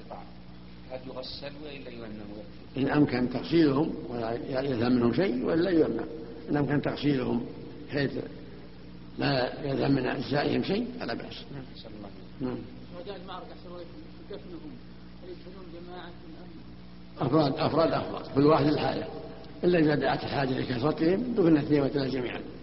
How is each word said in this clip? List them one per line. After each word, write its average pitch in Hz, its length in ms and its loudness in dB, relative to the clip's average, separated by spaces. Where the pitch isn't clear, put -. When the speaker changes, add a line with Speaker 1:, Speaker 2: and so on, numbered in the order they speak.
Speaker 1:
قطع، 107 160 -12
هل 127 160 -8
يغسل 131 440 -10
وإلا 135 240 -10
يمم 117 140 -12
ويكفي؟ 104 760 -12
Speaker 2:
إن 139 200 4
أمكن 123 320 4
تغسيلهم 147 640 4
ولا 117 240 -2
يلزم 120 260 2
منهم 117 220 6
شيء 202 320 2
ولا 170 240 4
يمم، 127 360 4
إن 160 80 2
أمكن 143 240 2
تغسيلهم 127 640 0
بحيث 143 240 0
لا 135 460 0
يلزم 135 280 2
من 135 140 4
أجزائهم 127 580 0
شيء 202 240 0
فلا - 140 -4
بأس. - 400 -10
نعم. 139 100 -10
Speaker 1:
صلى - 120 -14
الله 107 200 -12
عليه 98 80 -14
وسلم. 127 100 -4
Speaker 2:
نعم. 120 100 -4
Speaker 3:
شهداء 180 240 -10
المعركة 180 340 -12
سواء 175 200 -12
يكفنهم، 165 400 -12
هل 262 60 -14
يدفنون 185 440 -14
جماعة 175 340 -12
أم 151 60 0
Speaker 2:
أفراد، 139 260 6
أفراد، 147 380 4
أفراد، - 440 -2
كل 143 100 8
واحد 147 200 8
لحاله، - 420 2
إلا 180 160 8
إذا 151 160 6
دعت 139 280 2
الحاجة 131 360 0
لكثرتهم 156 800 2
دفن 165 200 8
اثنين 143 240 6
وثلاثة 135 280 2
جميعا 117 320 -2